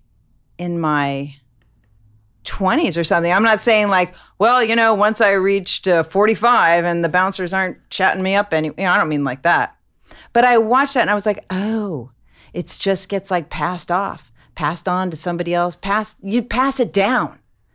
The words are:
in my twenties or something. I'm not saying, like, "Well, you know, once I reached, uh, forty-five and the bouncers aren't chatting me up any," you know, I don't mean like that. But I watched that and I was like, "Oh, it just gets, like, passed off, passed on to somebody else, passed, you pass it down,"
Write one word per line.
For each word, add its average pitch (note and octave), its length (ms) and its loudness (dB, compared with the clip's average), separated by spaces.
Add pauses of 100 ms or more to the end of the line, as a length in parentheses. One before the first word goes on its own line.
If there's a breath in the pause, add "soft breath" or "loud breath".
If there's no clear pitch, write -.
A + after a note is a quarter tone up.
(600)
in F3 200 -4
my C#3+ 540 -2 (1120)
twenties G3 540 0
or E3+ 60 0
something. E3+ 300 0
I'm G3 100 2
not A3 180 4
saying, G#3+ 260 2
like, F3+ 260 0 (240 soft breath)
"Well, A#3+ 260 4
you A3+ 120 0
know, A3+ 180 4
once G#3 280 2
I G3+ 100 4
reached, G3 560 0
uh, E3+ 160 4
forty-five G3 840 2
and E3+ 180 0
the E3 60 0
bouncers F#3 440 -2
aren't F#3+ 240 -2 (120)
chatting F#3+ 320 0
me F#3+ 140 0
up G3+ 180 0
any," D#3 140 0
you F3+ 160 -8
know, F3+ 80 2
I F#3+ 60 4
don't E3 120 0
mean D3 140 -2
like C3+ 200 -4
that. D#3+ 320 2 (560 loud breath)
But A#3+ 140 4
I B3 140 6
watched B3 340 2
that C4 80 2
and - 80 0
I G#3 60 2
was G3+ 100 -2
like, G#3 240 -2
"Oh, G3 600 -4 (420 soft breath)
it - 260 -8
just F#3+ 300 -2
gets, F#3+ 220 -4
like, E3+ 180 -2
passed E3+ 420 -6
off, F#3+ 400 -4 (220 soft breath)
passed E3+ 340 -4
on F#3 220 -2
to D#3+ 80 -8
somebody F3 380 -4
else, F3 200 -2
passed, G#3 460 -6
you G#3 220 -2
pass C4 360 -2
it F#3+ 140 -2
down," G3 460 0 (360)